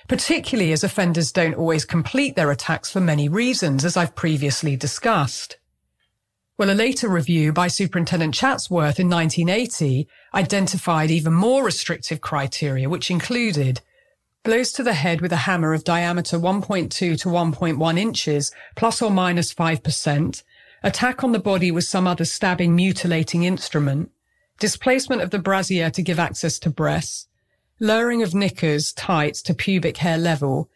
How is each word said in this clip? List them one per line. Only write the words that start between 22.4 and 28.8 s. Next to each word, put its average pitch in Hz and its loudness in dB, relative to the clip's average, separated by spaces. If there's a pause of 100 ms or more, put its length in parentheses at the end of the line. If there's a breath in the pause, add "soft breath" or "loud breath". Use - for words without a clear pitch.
mutilating 170 0
instrument, 151 -2 (480)
displacement 254 0
of 185 -4
the 202 -2
brassiere 180 0
to 190 -4
give 170 0
access 165 -2
to 170 -2
breasts, 151 -2 (520)
lowering 226 2
of 170 -2
knickers, 175 0